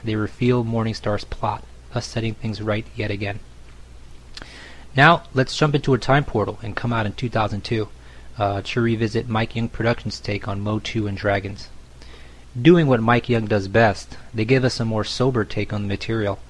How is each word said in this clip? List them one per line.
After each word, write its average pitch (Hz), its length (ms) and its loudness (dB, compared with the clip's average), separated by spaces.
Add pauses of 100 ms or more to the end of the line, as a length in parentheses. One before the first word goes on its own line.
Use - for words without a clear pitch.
they 110 120 0
reveal 120 480 2
Morningstar's 113 600 -2
plot, - 400 -6 (300)
thus 120 120 -4
setting 113 280 -4
things 107 260 -6
right 107 340 -2
yet 104 160 -4
again. 101 300 -4 (1600)
Now, 156 280 8 (100)
let's 127 200 2
jump 147 200 4
into 139 180 4
a 123 60 6
time 135 260 4
portal 104 380 0
and 107 120 -6
come 120 160 -2
out 113 140 2
in 101 80 -2
two - 160 -4
thousand 104 360 0
two, 110 260 -2 (480)
uh, 101 240 0
to - 180 -2
revisit 113 480 2
Mike 113 260 0
Young 117 140 0
Productions' 117 500 -2
take 101 300 -4
on 101 140 -4
motu 107 440 -2
and 98 120 -4
dragons. 101 500 -2 (880)
Doing 160 280 8
what 123 160 4
Mike 120 260 4
Young 117 160 2
does 104 240 0
best, 107 480 2 (160)
they 107 140 -2
give 131 180 4
us 123 160 0
a 117 60 0
more 107 180 0
sober 123 400 2
take 101 300 -4
on 104 80 -2
the 101 60 -4
material, 101 500 -2 (120)